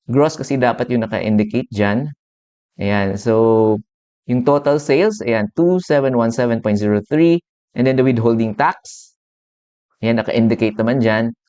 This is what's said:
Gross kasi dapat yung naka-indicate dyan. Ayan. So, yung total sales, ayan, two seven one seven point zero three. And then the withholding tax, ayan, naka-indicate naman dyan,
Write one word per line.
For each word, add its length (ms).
Gross 320
kasi 160
dapat 320
yung 160
naka-indicate 640
dyan. 380
Ayan. 400
So, 560
yung 160
total 320
sales, 400
ayan, 340
two 300
seven 320
one 160
seven 320
point 160
zero 320
three. 320
And 80
then 160
the 80
withholding 480
tax, 560
ayan, 240
naka-indicate 560
naman 240
dyan, 320